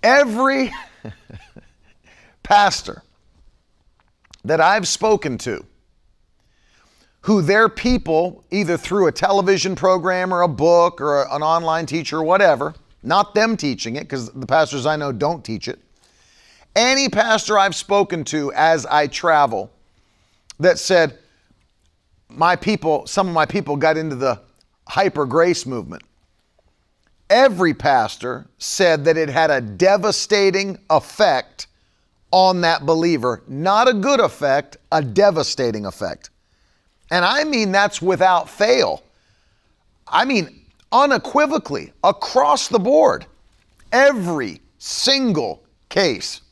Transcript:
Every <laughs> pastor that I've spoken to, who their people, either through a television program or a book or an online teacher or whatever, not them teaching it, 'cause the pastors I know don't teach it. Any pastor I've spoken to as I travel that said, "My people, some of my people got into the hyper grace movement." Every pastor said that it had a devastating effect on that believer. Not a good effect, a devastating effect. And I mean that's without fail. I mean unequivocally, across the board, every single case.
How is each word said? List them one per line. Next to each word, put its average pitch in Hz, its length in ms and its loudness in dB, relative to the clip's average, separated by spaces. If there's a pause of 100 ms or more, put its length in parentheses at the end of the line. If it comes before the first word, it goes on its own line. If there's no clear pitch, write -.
Every 262 680 2 (320)
<laughs> - 1400 -20
pastor - 600 0 (1400)
that 156 180 0
I've 185 260 2
spoken 190 520 -2
to, - 260 -8 (1600)
who 202 200 2
their 208 260 2
people, 180 840 -2
either 175 260 -2
through 185 300 0
a 143 40 2
television 196 640 0
program 185 580 0
or 175 80 0
a 175 60 4
book 170 540 2
or 143 300 0
an 147 100 -4
online 165 440 0
teacher 156 340 -6
or 160 40 -4
whatever, 160 520 2 (260)
not 190 340 0
them 220 220 0
teaching 120 380 -6
it, 151 120 -10
'cause 123 240 -8
the 131 140 -14
pastors 139 400 0
I 156 100 0
know 147 160 -6
don't 143 320 -4
teach 113 240 -10
it. - 120 -12 (960)
Any 262 340 0
pastor 214 480 0
I've 196 180 2
spoken 190 500 -2
to 147 280 -6
as 160 320 2
I 147 220 0
travel 139 640 0 (880)
that 170 180 2
said, 165 400 0 (1120)
"My 170 260 0
people, 160 520 -4
some 190 200 -2
of 175 60 -6
my 156 120 2
people 147 320 -4
got 156 200 2
into 156 180 -6
the 123 260 -4 (480)
hyper 185 360 -2
grace 165 400 0
movement." 107 380 -10 (1300)
Every 196 440 4
pastor 123 720 -2 (120)
said 160 460 0
that 160 120 4
it 160 120 -2
had 156 200 2
a 135 120 2
devastating 196 1160 0 (120)
effect - 800 0 (640)
on 185 300 4
that 165 240 0
believer. 160 600 0
Not 190 400 0
a 247 60 2
good 214 260 0
effect, 143 580 -2 (140)
a 160 100 0
devastating 131 840 0
effect. - 440 -10 (800)
And 175 140 -2
I 262 220 0
mean 226 260 -2
that's 196 300 0
without 180 480 2
fail. 208 540 -2 (1040)
I 196 180 0
mean 220 360 -4 (300)
unequivocally, 277 1000 -2 (100)
across 262 640 0
the 233 120 0
board, 247 460 2 (680)
every 175 680 0 (160)
single 208 840 -4 (260)
case. 151 520 -4 (100)